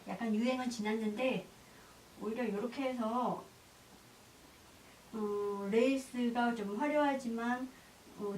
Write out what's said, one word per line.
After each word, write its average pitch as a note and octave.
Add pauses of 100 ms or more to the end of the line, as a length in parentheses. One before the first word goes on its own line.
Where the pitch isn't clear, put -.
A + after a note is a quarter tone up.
약간 A3
유행은 B3+
지났는데 A3 (720)
오히려 A3+
이렇게 A#3+
해서, A3+ (1700)
어, G3+
레이스가 A#3+
좀 G3+
화려하지만, B3+ (500)
어, G3+